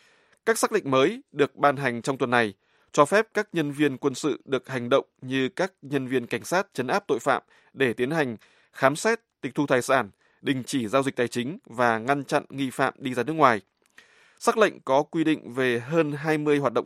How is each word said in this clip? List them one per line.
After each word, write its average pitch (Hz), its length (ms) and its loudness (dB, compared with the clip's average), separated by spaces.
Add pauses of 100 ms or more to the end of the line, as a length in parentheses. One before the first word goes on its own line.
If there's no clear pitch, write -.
(460)
Các 220 120 2
sắc 240 140 0
lệnh 180 200 -2
mới 165 300 2 (100)
được 139 240 0
ban 139 220 2
hành 120 240 -4
trong 135 160 -4
tuần 127 120 -2
này 117 240 2 (380)
cho 147 140 4
phép 208 280 2
các 208 200 -2
nhân 147 180 -2
viên 139 260 0
quân 135 180 -2
sự - 300 -4
được 131 240 -4
hành 120 200 -6
động 135 160 2 (160)
như 131 280 -2
các - 320 -4
nhân 135 260 -6
viên 120 200 -2
cảnh 113 160 -6
sát 185 300 -2
trấn 127 140 -4
áp 190 200 -2
tội 123 120 0
phạm 123 240 0 (300)
để 127 200 0
tiến 123 180 -2
hành 135 260 -2 (360)
khám 139 220 2
xét, 226 240 0 (220)
tịch 131 140 -8
thu 143 120 0
tài 131 140 2
sản, 123 280 2 (320)
đình 131 220 -2
chỉ 120 240 -4
giao 135 160 2
dịch 135 120 -4
tài 120 120 0
chính 123 380 -6
và 117 340 0
ngăn 135 260 -2
chặn 147 240 -2
nghi 135 200 -6
phạm 131 280 -2
đi 131 160 -6
ra 120 100 0
nước 147 100 -4
ngoài. 127 280 4 (800)
Sắc 226 180 0
lệnh 208 220 2
có 135 240 2
quy 160 200 -2
định 143 300 -2
về 123 260 0
hơn 147 320 0
hai 156 260 -2
mươi 147 200 2
hoạt 135 160 0
động 120 120 -2